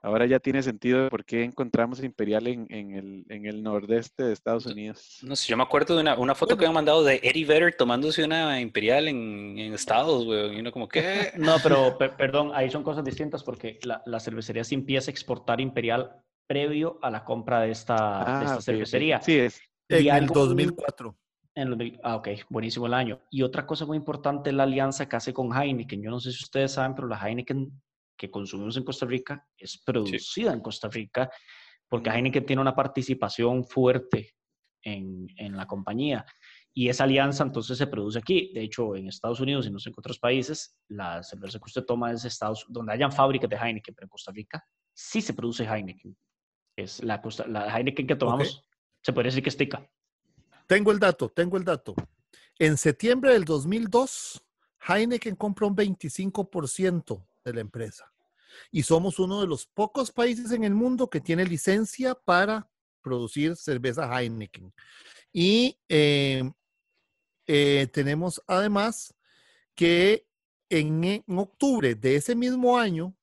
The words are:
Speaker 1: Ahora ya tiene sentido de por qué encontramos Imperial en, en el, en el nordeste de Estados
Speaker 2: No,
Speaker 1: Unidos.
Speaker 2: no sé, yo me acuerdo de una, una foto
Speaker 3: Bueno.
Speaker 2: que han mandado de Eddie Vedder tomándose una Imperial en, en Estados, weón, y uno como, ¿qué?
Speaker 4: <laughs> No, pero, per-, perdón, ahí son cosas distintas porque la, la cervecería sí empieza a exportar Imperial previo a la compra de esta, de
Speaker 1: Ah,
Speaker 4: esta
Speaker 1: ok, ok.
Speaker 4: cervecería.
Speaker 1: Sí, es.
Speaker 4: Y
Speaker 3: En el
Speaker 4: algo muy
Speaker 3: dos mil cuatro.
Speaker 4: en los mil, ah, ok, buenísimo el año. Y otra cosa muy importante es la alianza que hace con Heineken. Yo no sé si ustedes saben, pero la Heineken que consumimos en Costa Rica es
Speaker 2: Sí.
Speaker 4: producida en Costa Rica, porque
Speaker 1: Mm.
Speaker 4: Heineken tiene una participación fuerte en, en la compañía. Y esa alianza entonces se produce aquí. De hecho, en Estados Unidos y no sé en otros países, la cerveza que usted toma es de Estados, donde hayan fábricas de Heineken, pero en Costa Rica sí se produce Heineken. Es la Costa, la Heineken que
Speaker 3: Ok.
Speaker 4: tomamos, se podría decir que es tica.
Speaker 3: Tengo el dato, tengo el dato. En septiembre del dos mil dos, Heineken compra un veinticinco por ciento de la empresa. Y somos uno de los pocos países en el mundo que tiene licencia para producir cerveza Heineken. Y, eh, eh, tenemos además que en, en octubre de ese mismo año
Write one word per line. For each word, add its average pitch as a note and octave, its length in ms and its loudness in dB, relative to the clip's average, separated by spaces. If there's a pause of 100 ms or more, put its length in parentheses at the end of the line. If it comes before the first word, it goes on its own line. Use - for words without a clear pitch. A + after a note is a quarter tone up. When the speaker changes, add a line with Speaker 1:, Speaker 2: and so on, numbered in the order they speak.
Speaker 1:
Ahora A2 220 2
ya B2+ 140 4
tiene C3+ 240 0
sentido B2 420 0
de C3 60 0
por G#2+ 160 -6
qué A#2 180 -2
encontramos B2 580 -2
Imperial G#2+ 440 -2
en, A#2+ 240 -4
en G2+ 240 -12
el, G2 340 -12
en G#2 160 -14
el G#2+ 180 -8
nordeste G#2+ 600 -2
de A#2+ 100 0
Estados A2+ 320 -4
Speaker 2:
No, A#2+ 80 -10
Speaker 1:
Unidos. G#2+ 480 -14
Speaker 2:
no C3+ 160 -10
sé, - 120 -4
yo A#2 100 0
me C3 40 2
acuerdo D3 320 2
de E3 60 4
una, D3 160 2
una B2+ 180 2
foto E3+ 200 4
Speaker 3:
Bueno. G#3 60 0
Speaker 2:
que E3 80 6
han D#3+ 40 2
mandado D#3 320 6
de C3+ 180 6
Eddie C#3 220 2
Vedder D#3+ 320 6
tomándose C#3 480 2
una D#3 380 0
Imperial A#2 460 2
en, G#2 500 -6
en G#2+ 160 -8
Estados, B2 520 2
weón, G#2 280 0
y G#2+ 60 -8
uno A#2 120 -8
como, A#2 160 -6
¿qué? F#3+ 440 0
Speaker 4:
<laughs> - 40 -12
No, D#3+ 260 6
pero, C3+ 360 6
per-, C3+ 180 0
perdón, C#3+ 380 0
ahí C3 160 0
son D3 120 -4
cosas D3+ 220 -4
distintas C#3 400 -6
porque A2+ 380 -10
la, A#2 240 -6
la A#2 140 -6
cervecería A2+ 440 -6
sí C#3+ 100 -4
empieza C3+ 360 -2
a - 20 -10
exportar A#2+ 480 -2
Imperial B2 500 -2 (360)
previo D3+ 560 -2
a B2+ 80 -2
la A2 120 -8
compra A#2 380 0
de A2+ 120 2
esta, A2+ 220 -4
de A2+ 60 2 (260)
Speaker 1:
Ah, B2+ 140 -2
Speaker 4:
esta C#3 140 -2
Speaker 1:
ok, A#2+ 60 -4
ok. F#2+ 40 -12
Speaker 4:
cervecería. B2+ 560 0
Speaker 1:
Sí, E3 160 4
es. B2 240 2 (300)
Speaker 4:
Y - 60 2
Speaker 3:
En D#3+ 40 10
el C#3+ 120 6
Speaker 4:
algo C#3+ 220 4
muy C#3+ 120 8
Speaker 3:
dos - 80 4
mil F3 200 4
cuatro. A#2+ 440 -8 (360)
Speaker 4:
en C3+ 140 -4
los A#2+ 100 -4
mil, A#2 240 -8
ah, A#2 140 -2
ok, A2 120 -6 (200)
buenísimo A2+ 380 -4
el A#2+ 80 0
año. A#2 260 -2 (100)
Y C3+ 120 -2
otra B2+ 240 -2
cosa D#3 180 -4
muy D3+ 140 -4
importante C#3+ 500 -4
es C#3 80 0
la C#3 60 4
alianza C3+ 440 0
que B2 100 -6
hace B2 180 -6
con B2 200 -2
Heineken. B2 480 -4
Yo G#2+ 80 -8
no B2 100 -6
sé B2+ 120 -8
si B2 100 -12
ustedes C3+ 300 -2
saben, C3+ 220 -2
pero C3 120 -8
la A2 160 -6
Heineken B2 480 -6 (460)
que G2 140 -12
consumimos G2+ 460 -8
en C3 80 -6
Costa C3 220 -6
Rica C3 500 -8
es - 160 -18
Speaker 2:
Sí. - 140 -16
Speaker 4:
producida A#2+ 680 -2
en A#2 80 -4
Costa A2 300 -10
Rica, A#2 400 -4 (580)
porque A#2 220 0
Speaker 1:
Mm. - 60 2
Speaker 4:
Heineken C3 280 2
tiene C3+ 160 2
una C3+ 160 2
participación B2+ 880 0
fuerte B2+ 680 2 (480)
en, F#2+ 440 -10 (120)
en G2+ 180 -10
la F#2+ 100 -8
compañía. A2 600 -4 (480)
Y B2 160 0
esa C3+ 140 2
alianza C#3 400 4
entonces B2 340 -4
se C#3 80 2
produce G#2+ 320 -4
aquí. F3 340 0
De A2+ 80 -8
hecho, A2 340 -4
en F#2+ 140 -8
Estados A#2 320 -6
Unidos C3 260 -2
y G#2 40 -6
no G2 80 -8
sé G#2+ 100 -12
en A2+ 80 -16
otros A#2+ 220 -12
países, C3 580 -2 (120)
la F2+ 340 -8
cerveza G2 360 -14
que - 60 -18
usted B2+ 200 -8
toma A#2+ 280 -2
es A#2 100 -6
de B2 60 -8
Estados, G#2+ 400 -6
donde A#2 240 -8
hayan C3 180 2
fábricas C3+ 380 2
de - 80 -4
Heineken, A2 380 -6
pero - 100 -20
en G2 60 -20
Costa - 220 -18
Rica G#2+ 300 -14 (300)
sí - 300 -6
se - 100 -6
produce A#2 320 -4
Heineken. G2 500 -8 (600)
Es - 260 -12
la A2 200 -4
Costa, - 260 -8
la G#2+ 260 -4
Heineken C3 320 -2
que D#3 80 0
Speaker 3:
Ok. C3+ 60 -4
Speaker 4:
tomamos, C3 420 0 (400)
se B2 120 -2
podría B2 160 0
decir C3 120 -2
que C#3 60 0
es B2+ 80 -4
tica. - 320 -4 (760)
Speaker 3:
Tengo G#3 260 6
el G#3 60 4
dato, F3+ 320 2
tengo F3 260 0
el F#3 80 -2
dato. D3 300 -2 (640)
En D#3 180 6
septiembre B3 560 4
del G3+ 140 6
dos D3 200 0
mil A3 220 -2
dos, - 560 -2 (420)
Heineken A3 500 0
compra G#3 300 -2
un G3+ 80 2
veinticinco F#3+ 760 -2
por D#3 180 -4
ciento E3+ 580 -2 (160)
de B2 120 -8
la A#2 80 -4
empresa. G#2+ 500 -12 (580)
Y E3 120 0
somos E3 360 2
uno F#3 220 0
de G3 60 0
los D3+ 200 -4
pocos G#3+ 460 -4
países A#3+ 400 0
en A#3 120 0
el G3+ 100 2
mundo B3 340 2
que D3+ 120 -4
tiene E3+ 260 0
licencia G#3 680 0
para G3+ 540 0 (320)
producir C3+ 560 -2
cerveza B2+ 520 -2 (120)
Heineken. G#2+ 520 -8 (600)
Y, G#3+ 460 4 (100)
eh, C#3+ 640 4 (960)
eh, C#3+ 460 4
tenemos D3+ 540 -2
además G#3 680 0 (600)
que F3 520 6 (420)
en, D#3 360 2
en G3 200 0 (140)
octubre G3 560 2
de B2+ 220 2
ese F#3 180 0
mismo B3 440 2
año F#3 440 -2